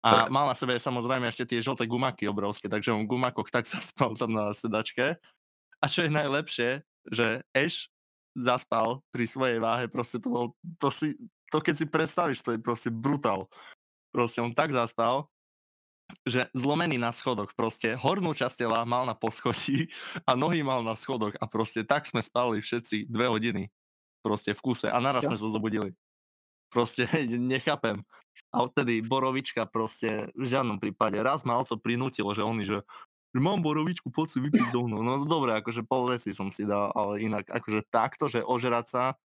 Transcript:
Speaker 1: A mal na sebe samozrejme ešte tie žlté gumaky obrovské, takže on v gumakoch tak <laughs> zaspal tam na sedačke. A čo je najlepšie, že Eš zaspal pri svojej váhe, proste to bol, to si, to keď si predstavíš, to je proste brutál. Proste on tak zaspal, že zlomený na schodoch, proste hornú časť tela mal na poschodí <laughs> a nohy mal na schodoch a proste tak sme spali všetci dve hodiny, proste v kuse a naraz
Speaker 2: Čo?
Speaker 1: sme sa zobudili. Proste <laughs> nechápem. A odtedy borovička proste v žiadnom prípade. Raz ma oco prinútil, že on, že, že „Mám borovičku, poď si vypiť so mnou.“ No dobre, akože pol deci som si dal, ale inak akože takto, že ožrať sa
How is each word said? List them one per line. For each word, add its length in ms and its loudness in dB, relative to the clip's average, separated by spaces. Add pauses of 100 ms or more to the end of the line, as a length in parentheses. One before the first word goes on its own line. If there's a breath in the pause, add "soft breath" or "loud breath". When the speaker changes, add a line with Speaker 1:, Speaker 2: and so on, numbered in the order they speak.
Speaker 1:
A 280 6
mal 180 2
na 60 -2
sebe 220 0
samozrejme 520 -2
ešte 260 -4
tie 80 2
žlté 260 -2
gumaky 400 0
obrovské, 400 -2
takže 240 0
on 120 0
v 120 -2
gumakoch 340 -2
tak 160 2
<laughs> 20 -8
zaspal 480 -2
tam 160 0
na 220 0
sedačke. 640 -2 (640 soft breath)
A 80 2
čo 180 2
je 60 2
najlepšie, 580 0 (400)
že 320 0 (140)
Eš 320 0 (480)
zaspal 680 2 (120)
pri 140 0
svojej 340 0
váhe, 260 0
proste 340 -4
to 80 -4
bol, 160 0 (320)
to 140 2
si, 240 -2 (340)
to 120 2
keď 140 2
si 120 0
predstavíš, 560 0
to 120 0
je 60 -4
proste 300 -2
brutál. 560 0 (600 loud breath)
Proste 320 0
on 120 -2
tak 200 2
zaspal, 560 0 (960)
že 300 2
zlomený 440 2
na 140 0
schodoch, 420 -2
proste 400 0
hornú 400 2
časť 300 -2
tela 220 2
mal 200 0
na 80 -4
poschodí 720 -2 (180)
<laughs> 220 -4
a 100 6
nohy 260 2
mal 200 0
na 140 -2
schodoch 420 -2
a 80 -2
proste 380 0
tak 220 2
sme 160 0
spali 380 0
všetci 480 -2
dve 200 2
hodiny, 380 0 (560)
proste 320 0
v 80 -16
kuse 260 2
a 120 4
naraz 220 2
Speaker 2:
Čo? 60 0
Speaker 1:
sme 100 -2
sa 100 -2
zobudili. 440 0 (760)
Proste 360 0
<laughs> 200 0 (260)
nechápem. 500 0 (520 loud breath)
A 120 4
odtedy 360 2
borovička 640 0
proste 720 -2
v 80 -2
žiadnom 320 2
prípade. 400 0
Raz 280 2
ma 120 2
oco 200 0
prinútil, 560 -2
že 120 0
on, 160 0
že, 200 -2 (520 loud breath)
že 80 2
„Mám 240 2
borovičku, 480 -2
poď 160 0
si 120 -2
vypiť 320 4
so 120 2
mnou.“ 160 -2
No 240 0
dobre, 320 2
akože 280 -4
pol 280 2
deci 200 -4
som 200 -4
si 120 -4
dal, 280 2
ale 320 0
inak 240 -2
akože 400 -2
takto, 400 2
že 160 0
ožrať 440 0
sa 140 0 (200)